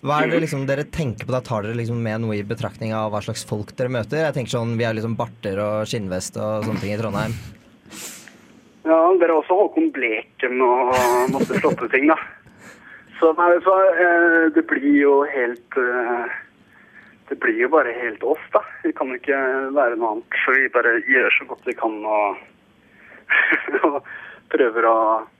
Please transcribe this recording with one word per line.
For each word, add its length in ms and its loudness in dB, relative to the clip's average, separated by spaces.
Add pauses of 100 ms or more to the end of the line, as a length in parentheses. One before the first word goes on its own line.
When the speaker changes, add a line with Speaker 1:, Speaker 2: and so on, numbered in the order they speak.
Speaker 1:
hva 160 0
er 80 0
det 80 0
Speaker 2:
Mhm. 60 0
Speaker 1:
liksom 240 -4
dere 180 0
tenker 400 -6
på 80 -4
da? 80 0
Tar 220 -4
dere 120 -6
liksom 220 -4
med 240 -4
noe 160 -2
i 60 -4
betraktning 500 -6
av 180 -2
hva 120 -4
slags 200 -8
folk 320 -6
dere 140 -2
møter? 320 -2
Jeg 140 -2
tenker 180 -6
sånn, 240 -2
vi 80 0
har 80 -2
liksom 240 -4
barter 420 -6
og 280 -2
skinnvest 500 -6
og 260 -4
sånne 160 -4
ting 140 -6
i 40 -4
Trondheim. 360 -4 (1500)
Speaker 2:
Ja, 140 4 (180)
dere 160 4
har 80 4
også 160 2
Håkon 340 2
Bleken 680 -4
og 320 2 (400)
masse 260 0
flotte 300 0
ting, 180 2
da. 80 6 (1040)
Så, 140 6
nei, 300 4
så, 100 4 (240)
eh, 560 4
det 140 2
blir 340 2
jo 240 6
helt, 520 -4
eh, 500 -2 (1000)
det 100 -8
blir 220 0
jo 80 0
bare 280 2
helt 240 -6
oss, 160 0 (160)
da. 80 4 (220)
Vi 100 0
kan 140 -4
jo 80 -8
ikke 240 -2 (340)
være 240 2
noe 140 0
annet, 340 -6
så 80 2
vi 160 2
bare 320 0
gjør 380 2
så 80 -12
godt 180 -12
vi 80 -6
kan 320 -4
og, 320 0 (720)
<laughs> 800 0
og 140 -6 (480)
prøver 340 2
å 400 2 (140)